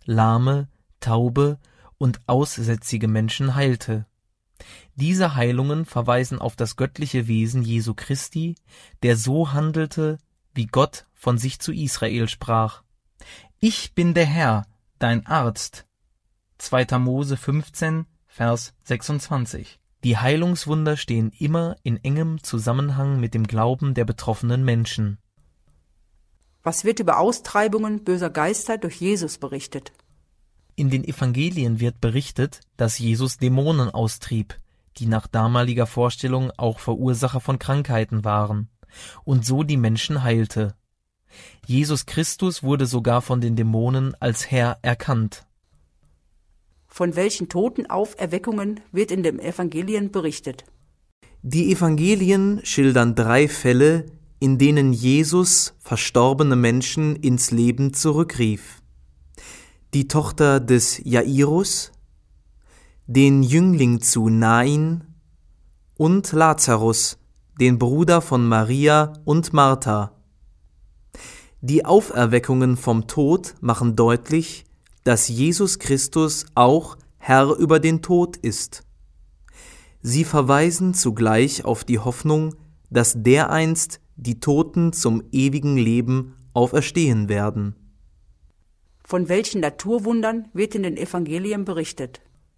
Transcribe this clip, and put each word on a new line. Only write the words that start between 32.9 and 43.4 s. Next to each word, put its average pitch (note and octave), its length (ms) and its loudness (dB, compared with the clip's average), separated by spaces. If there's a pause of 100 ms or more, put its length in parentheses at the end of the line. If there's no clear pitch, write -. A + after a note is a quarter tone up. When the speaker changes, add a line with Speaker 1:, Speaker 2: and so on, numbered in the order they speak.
Speaker 1:
Jesus A#2 360 -2
Dämonen C3+ 540 0
austrieb, - 720 -6 (360)
die A2+ 100 -6
nach A2 200 -2
damaliger A#2+ 600 0
Vorstellung B2+ 680 -2
auch A2+ 220 -4
Verursacher B2+ 640 -2
von C3+ 180 -4
Krankheiten A#2 640 -2
waren, G#2 440 -2 (560)
und C3 200 0
so C3 200 0
die D3 120 -2
Menschen A#2 460 -2
heilte. A2+ 540 0 (880)
Jesus C#3+ 400 -2
Christus - 560 -4
wurde C3+ 240 0
sogar A#2+ 360 0
von B2 180 -2